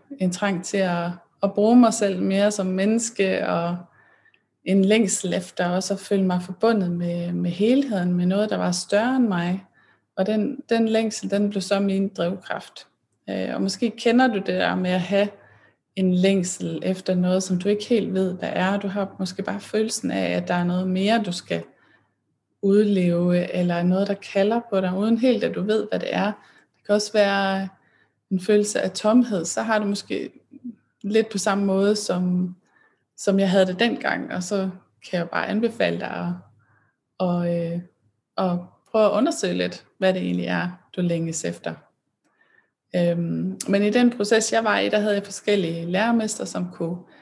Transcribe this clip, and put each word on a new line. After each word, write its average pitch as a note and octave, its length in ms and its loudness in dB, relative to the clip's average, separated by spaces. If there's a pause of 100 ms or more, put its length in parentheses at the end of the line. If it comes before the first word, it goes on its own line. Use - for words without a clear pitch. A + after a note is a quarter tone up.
(200)
En F#3 100 2
trang F3+ 340 -2
til - 140 -4
at, F3 320 -2 (320)
at G3 120 0
bruge G#3+ 220 6
mig A3+ 180 8
selv G3 280 0
mere G3 280 2
som G3 160 -2
menneske, F#3+ 840 0
og F3 280 -2 (880)
en F#3+ 200 4
længsel F#3+ 500 2
efter F3+ 340 -4
også F#3+ 260 -2
at G3 60 -6
føle G3 240 0
mig F3+ 180 0
forbundet G3 480 0
med, F3 420 -4
med F3 180 -2
helheden, G3+ 640 2
med F3 120 2
noget, G#3 240 2
der G3 60 -2
var F3+ 160 0
større A3 440 0
end A#3+ 120 4
mig. F3+ 360 -2 (520)
Og F#3+ 100 0
den, G#3+ 420 -2
den A3+ 200 2
længsel, A3 420 0
den G#3 200 2
blev G3 120 -4
så G3 180 0
min G3 280 0
drivkraft. - 800 -6 (440)
Øh, F#3 240 -4
og G3 80 -2
måske G3 280 -2
kender A#3+ 360 2
du A3+ 80 0
det F#3+ 120 -4
der F3+ 280 0
med F#3 160 -2
at F#3 100 2
have G3 280 0 (680)
en F#3 180 2
længsel F3+ 680 0
efter F#3 320 -2
noget, F3+ 280 2
som F#3 160 -2
du F#3+ 100 -2
ikke G#3 160 0
helt G#3 300 0
ved, F#3 200 0
hvad - 180 -6
er. F#3+ 240 0
Du G3+ 120 -4
har G3 300 -4
måske F#3+ 240 -6
bare G3+ 180 -6
følelsen A3 500 -4
af, F#3 260 0
at F3+ 120 -2
der F3+ 60 0
er F3 100 0
noget F3+ 240 -2
mere, G3+ 340 2
du F3+ 100 -4
skal E3+ 300 -6 (1000)
udleve, F3+ 920 2
eller F3 280 0
noget, F#3 260 2
der G3+ 60 -2
kalder G3+ 460 0 (100)
på F#3+ 100 0
dig, F#3 160 -2
uden A3+ 220 2
helt, A3+ 260 2
at E3+ 100 -2
du F3 80 -4
ved, G#3 260 0
hvad - 120 -2
det - 140 -4
er. G3+ 180 0 (440)
Det - 100 -20
kan G3+ 80 2
også G#3 180 -2
være G3 560 2 (640)
en F#3 100 0
følelse G#3 400 2
af F#3+ 100 -2
tomhed. G#3+ 540 2
Så - 180 -4
har A3 160 0
du G#3+ 60 0
måske G3+ 460 -4 (720)
lidt A3 260 2
på G3+ 100 -6
samme G3+ 260 0
måde, G3 320 2
som, F3+ 580 -2 (640)
som G3 220 0
jeg G3 120 2
havde F#3+ 160 6
det F3+ 120 -4
dengang, - 560 -2
og F#3 80 -4
så F#3+ 280 -2 (400)
kan F3+ 80 -2
jeg E3+ 100 -4
bare - 200 -4
anbefale G2 520 -2
dig F2 340 -6 (840)
at, F#3 80 0
at, E3+ 440 -2
øh, F3 80 -4 (580)
at F3+ 200 0 (320)
prøve A3 160 4
at G3 120 2
undersøge G#3+ 360 0
lidt, F3+ 320 -4 (120)
hvad F#3+ 160 2
det F3+ 80 -4
egentlig F3+ 240 -2
er, F3 220 -2 (280)
du F#3 40 -4
længes E3 440 -2
efter. E3+ 300 -6 (1200)
Øhm, E3+ 640 0 (100)
men G3 140 2
i G#3 80 2
den B3 200 4
proces, A3+ 420 0
jeg A3+ 120 2
var G3+ 140 2
i, G3+ 100 2
der G#3+ 100 2
havde G#3 160 2
jeg G3+ 100 -2
forskellige E3+ 600 -2
lærermestre, G#3+ 600 0
som F3+ 260 -6
kunne F3 240 -6 (240)